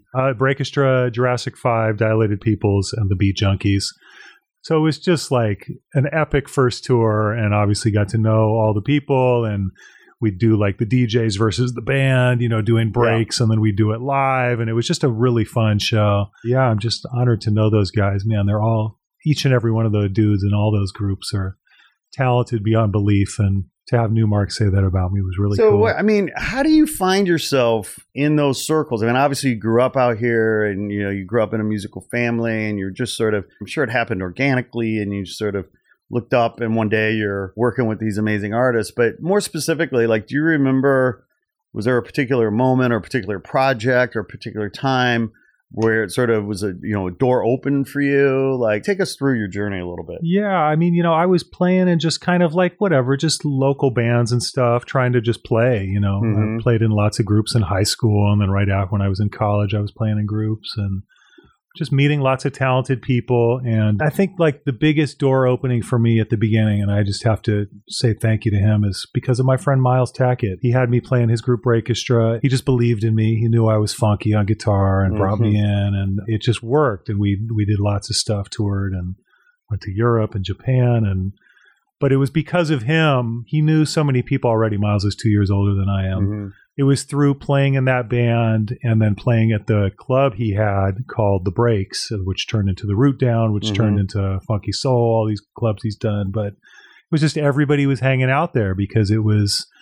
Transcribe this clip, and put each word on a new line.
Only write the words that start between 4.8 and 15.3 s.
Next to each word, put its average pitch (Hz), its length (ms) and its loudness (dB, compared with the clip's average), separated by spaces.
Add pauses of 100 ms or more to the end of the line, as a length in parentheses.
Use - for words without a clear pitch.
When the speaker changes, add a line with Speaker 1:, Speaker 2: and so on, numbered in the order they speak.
Speaker 1:
was 156 160 0
just, - 340 0
like, 113 360 -2 (260)
an 139 180 2
epic 147 380 -2
first 127 360 0
tour, 107 480 2
and 107 200 0
obviously 104 380 2
got 104 180 2
to 113 80 -2
know 110 140 2 (240)
all 107 180 2
the 101 80 -2
people, 127 640 0
and 101 260 -4 (480)
we'd 101 200 -2
do, 110 200 4
like, 101 200 0
the 120 60 -2
D 123 200 2
Js 110 320 0
versus 117 380 0
the 117 60 -10
band, 127 600 2
you 120 80 0
know, 113 140 0
doing 113 240 2
Speaker 2:
Yeah. 104 60 -2
Speaker 1:
breaks, 113 460 0
and 117 120 2
then 110 100 2
we'd 107 160 0
do 107 140 2
it 113 100 -4
live, 131 580 0
and 117 120 -2
it - 20 -2
was 117 140 -2
just 165 160 -2
a 147 60 2
really 117 360 2